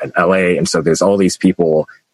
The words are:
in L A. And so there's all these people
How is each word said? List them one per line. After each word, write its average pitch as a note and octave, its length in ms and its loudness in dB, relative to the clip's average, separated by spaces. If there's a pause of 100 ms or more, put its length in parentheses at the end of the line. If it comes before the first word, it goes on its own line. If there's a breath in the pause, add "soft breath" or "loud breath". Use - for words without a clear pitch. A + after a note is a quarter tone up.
in - 120 -12
L F2 180 2
A. F2+ 220 0
And E2+ 120 -2
so E2 140 -2
there's D#2+ 200 0
all G2+ 140 2
these F#2+ 200 0
people D#2+ 520 0 (260 loud breath)